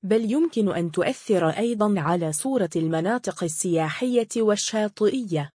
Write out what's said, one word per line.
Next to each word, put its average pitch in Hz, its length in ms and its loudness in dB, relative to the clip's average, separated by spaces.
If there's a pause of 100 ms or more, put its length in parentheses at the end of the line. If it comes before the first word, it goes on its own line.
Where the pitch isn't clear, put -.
بل 220 280 2
يمكن 262 380 2
أن 170 220 -2
تؤثر 180 580 0
أيضًا 208 500 0
على 160 320 0
صورة 233 440 0
المناطق 170 680 -2
السياحية 175 920 0
والشاطئية. 208 1200 0